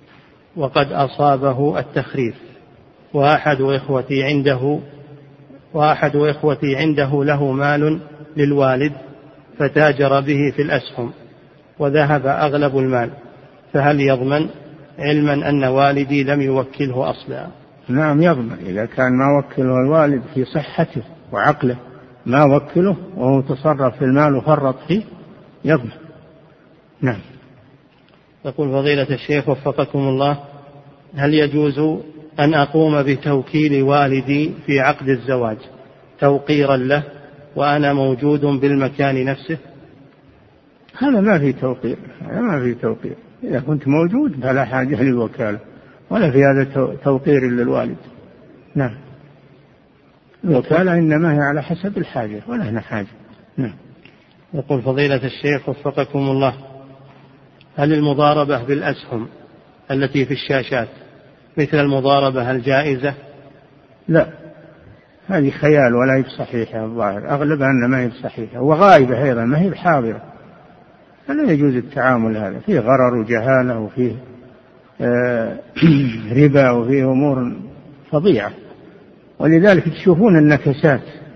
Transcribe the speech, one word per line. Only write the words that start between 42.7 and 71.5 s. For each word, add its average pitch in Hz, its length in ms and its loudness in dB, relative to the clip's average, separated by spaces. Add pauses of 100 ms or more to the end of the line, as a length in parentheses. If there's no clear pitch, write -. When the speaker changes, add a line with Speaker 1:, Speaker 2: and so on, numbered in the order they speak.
Speaker 2:
توقير، 113 420 -6 (280)
إذا 147 160 -4
كنت 135 280 -4
موجود 175 540 0
فلا 131 240 0
حاجة 127 380 -2
للوكالة 113 560 -2 (500)
ولا 185 220 0
في 135 120 4
هذا 139 200 4
تو-، 135 400 -4
توقير 139 380 2
للوالد. 123 560 -2 (800)
نعم، 127 200 -2 (1500)
الوكالة 170 500 2
إنما 160 400 2
هي 147 60 2
على 147 240 -2
حسب 196 340 -8
الحاجة 110 500 -8
ولا 220 220 -6
هنا 117 120 -6
حاجة. 104 260 -8 (500)
نعم. 104 180 -6 (800)
Speaker 1:
يقول 139 280 -4
فضيلة 135 440 -2
الشيخ 143 440 -4
وفقكم 139 500 -6
الله، 135 340 0 (1200)
هل 147 180 0
المضاربة 147 720 2
بالأسهم 139 640 -6 (640)
التي 139 340 -2
في 127 80 -4
الشاشات 127 540 -4 (720)
مثل 151 200 0
المضاربة 135 760 2
الجائزة؟ 135 640 -2 (920)
Speaker 2:
لا، 160 200 4 (1000)
هذه 156 220 0
خيال 143 460 2
ولا 131 200 2
هي 135 60 2
بصحيحة، 117 640 -6
الظاهر 107 440 -6
أغلبها 147 380 -2
أنها 127 200 2
ما 131 120 0
هي 123 80 -2
بصحيحة 113 540 -10
وغائبة 147 640 6
أيضًا، 117 220 0
ما 147 160 0
هي 196 80 2
بحاضرة، 127 520 -2 (1080)
فلا 285 240 0